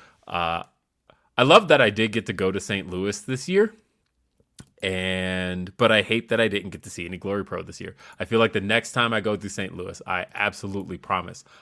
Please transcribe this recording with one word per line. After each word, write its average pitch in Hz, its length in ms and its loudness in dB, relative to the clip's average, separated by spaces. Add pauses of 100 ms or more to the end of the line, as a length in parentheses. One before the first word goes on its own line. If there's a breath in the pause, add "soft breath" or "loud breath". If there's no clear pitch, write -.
(260 soft breath)
uh, 85 380 -4 (720)
I 127 80 6
love 180 240 8
that 147 120 8
I 113 100 6
did 107 200 0
get 107 160 -2
to 113 60 -4
go 95 180 0
to 95 80 -4
Saint 95 320 -4
Louis 95 300 -4
this 131 280 -6
year. 202 240 4 (1080)
And, 92 960 -4
but 113 140 4
I 107 120 6
hate 113 260 -2
that 113 120 0
I 113 60 4
didn't 98 240 -4
get - 140 -14
to 98 60 -16
see 90 140 -10
any 90 120 -10
Glory 98 280 -6
Pro 90 180 -8
this 92 180 -16
year. 92 160 -14 (240 loud breath)
I 98 40 -6
feel 113 140 0
like 113 140 4
the 104 80 -2
next 110 320 -2
time 117 200 0
I 110 80 0
go 104 140 -2
through 95 160 -8
Saint 95 260 -8
Louis, 87 300 -12
I 92 200 -4 (100)
absolutely 98 640 -4
promise 90 440 -6 (200 loud breath)